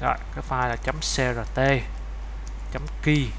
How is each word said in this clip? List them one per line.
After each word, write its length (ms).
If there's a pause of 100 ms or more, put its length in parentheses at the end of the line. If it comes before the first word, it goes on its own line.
Rồi, 140 (200)
cái 140
file 180
là 80
chấm 200
C 200
R 240 (160)
T, 40 (1120)
chấm 100 (220)
key. 240 (120)